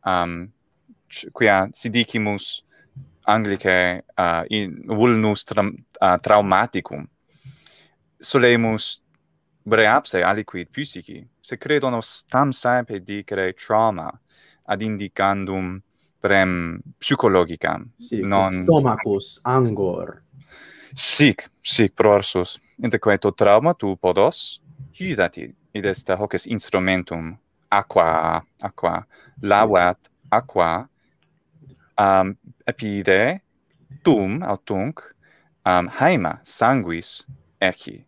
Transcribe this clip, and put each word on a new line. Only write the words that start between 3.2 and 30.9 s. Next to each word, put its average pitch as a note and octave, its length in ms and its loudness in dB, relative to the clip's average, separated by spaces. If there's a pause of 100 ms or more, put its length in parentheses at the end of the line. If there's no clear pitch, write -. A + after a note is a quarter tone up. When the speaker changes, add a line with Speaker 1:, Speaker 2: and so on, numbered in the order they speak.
Speaker 1:
Anglice, F#2+ 840 0 (120)
uh, E2+ 320 0
in G2+ 380 -6
vulnus A2 580 2
tram-, G2+ 400 -4 (160)
uh, F2+ 180 4
traumaticum, G2 920 0 (1120)
solemus A#2 800 2 (640)
reapse A2 560 2
aliquid F#2 480 -4
physici, - 500 -14 (200)
se - 180 -12
credo C#3 320 -2
nos - 380 -6
tam C3+ 240 2
saepe B2 480 -2
dicere F#2+ 520 -6
trauma G#2+ 580 -2 (540)
ad G2+ 180 -4
indicandum G2 1000 -4 (420)
rem F2+ 580 0 (180)
psychologicam, F2+ 1000 0
Speaker 2:
Sic, - 260 -8
Speaker 1:
non F#2+ 400 0
Speaker 2:
stomachus A2+ 800 0
angor. G#2 800 -2 (720)
Speaker 1:
Sic, - 540 2 (120)
sic, - 340 0
pro G#2 200 4
arsus. F#2+ 440 -2 (200)
Inde A#2+ 200 -4
quae G2+ 200 2
tot G2+ 180 -2
trauma A2 380 4
tu G2 220 -6
podos F#2 640 0 (320)
hydati, B2+ 560 -4 (220)
id G2+ 160 -8
est F#2+ 240 -6
hoc G2 240 -2
est - 120 -4
instrumentum F#2 840 -4 (400)
aqua, E2 680 0 (160)
aqua, E2+ 480 -6 (320)
lavat G2+ 720 2 (160)
aqua, G2+ 640 0 (1080)